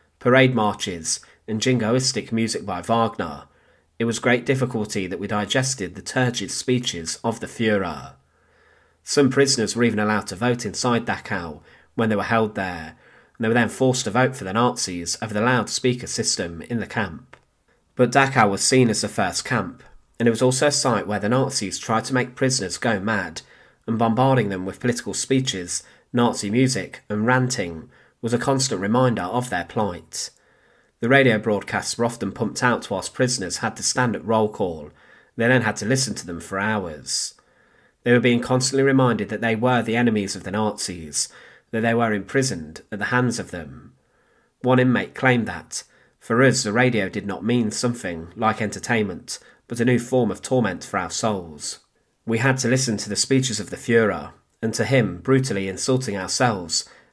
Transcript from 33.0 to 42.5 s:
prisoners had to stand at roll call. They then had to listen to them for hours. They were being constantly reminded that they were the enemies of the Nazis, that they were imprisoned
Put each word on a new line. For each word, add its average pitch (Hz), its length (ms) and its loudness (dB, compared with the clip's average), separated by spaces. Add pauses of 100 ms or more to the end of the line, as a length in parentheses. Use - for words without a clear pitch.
prisoners 123 440 -2
had 110 200 -4
to - 60 -8
stand 123 320 0
at - 100 -8
roll 110 240 2
call. 80 400 -4 (480)
They 117 100 2
then 123 140 6
had 110 160 -2
to 101 80 -6
listen 127 300 0
to - 100 -12
them 85 160 -10
for 95 180 -6
hours. 95 760 -4 (680)
They 120 80 2
were 123 80 8
being 120 220 4
constantly 131 420 2
reminded 127 460 4
that 107 100 -4
they 113 160 0
were 123 280 2
the 110 120 -2
enemies 107 400 2
of 90 80 -12
the 95 80 -8
Nazis, 90 800 -4 (420)
that 110 100 -2
they 117 120 2
were 117 200 2
imprisoned 98 680 -2 (100)